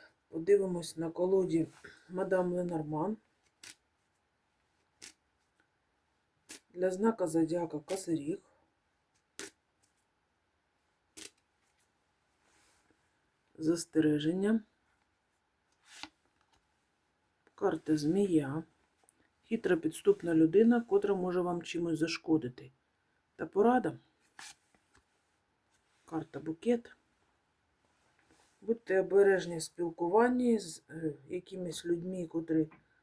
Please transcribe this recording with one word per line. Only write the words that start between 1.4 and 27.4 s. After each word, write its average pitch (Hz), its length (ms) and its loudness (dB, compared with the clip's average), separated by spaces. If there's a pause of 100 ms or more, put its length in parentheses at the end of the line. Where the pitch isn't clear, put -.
Мадам 185 440 0
Ленорман. 175 640 -4 (3500)
Для 180 180 0
знака 196 380 0
зодіака 160 500 -2
Козиріг. 165 600 -6 (4000)
Застереження. 160 1040 0 (3000)
Карта 160 420 0
Змія. 156 680 0 (840)
Хитра 226 280 0
підступна 170 580 0
людина, 202 460 6
котра 202 340 0
може 180 260 -2
вам 175 220 -2
чимось 165 360 -4
зашкодити. 156 720 -4 (640)
Та 160 100 -8
порада. 202 520 2 (2000)
Карта 151 360 -10
Букет. 226 560 -4 (1600)